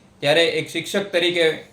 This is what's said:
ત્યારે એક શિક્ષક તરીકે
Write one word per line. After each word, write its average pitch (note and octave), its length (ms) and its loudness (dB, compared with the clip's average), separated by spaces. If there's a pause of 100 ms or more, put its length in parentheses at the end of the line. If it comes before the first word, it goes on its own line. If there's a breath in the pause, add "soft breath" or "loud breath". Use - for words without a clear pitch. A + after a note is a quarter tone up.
(200 soft breath)
ત્યારે D3+ 240 4
એક D#3 240 -2
શિક્ષક F#3+ 440 -6
તરીકે E3+ 600 0